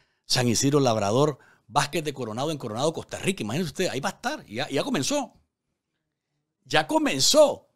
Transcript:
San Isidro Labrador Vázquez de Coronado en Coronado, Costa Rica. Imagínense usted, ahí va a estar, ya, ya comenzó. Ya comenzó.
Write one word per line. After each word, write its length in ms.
San 220
Isidro 320
Labrador 580
Vázquez 360
de 100
Coronado 380
en 60
Coronado, 360
Costa 260
Rica. 240
Imagínense 280
usted, 180
ahí 100
va 100
a 40
estar, 320
ya, 240
ya 140
comenzó. 500
Ya 220
comenzó. 880